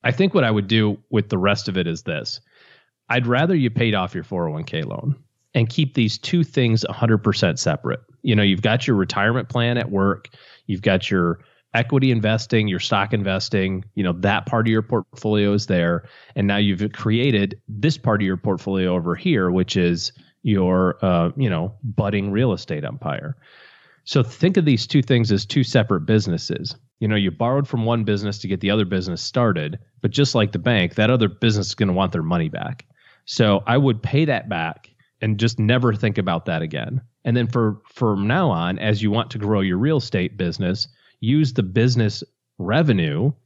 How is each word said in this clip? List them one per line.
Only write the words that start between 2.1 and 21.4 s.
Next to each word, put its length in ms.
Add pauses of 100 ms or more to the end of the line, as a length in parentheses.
I'd 180
rather 280
you 140
paid 260
off 180
your 100
four 240
oh 40
one 120
K 200
loan 320 (380)
and 140
keep 280
these 220
two 260
things 440
a 60
hundred 260
percent 400
separate. 400 (220)
You 140
know, 80
you've 180
got 240
your 100
retirement 540
plan 280
at 120
work, 400 (380)
you've 160
got 260
your 300 (340)
equity 380
investing, 560
your 120
stock 340
investing, 720 (120)
you 80
know, 100
that 320
part 220
of 40
your 100
portfolio 720
is 140
there. 360 (320)
And 120
now 100
you've 360
created 720
this 300
part 240
of 40
your 120
portfolio 580
over 200
here, 360
which 260
is 340 (320)
your, 600
uh, 320
you 140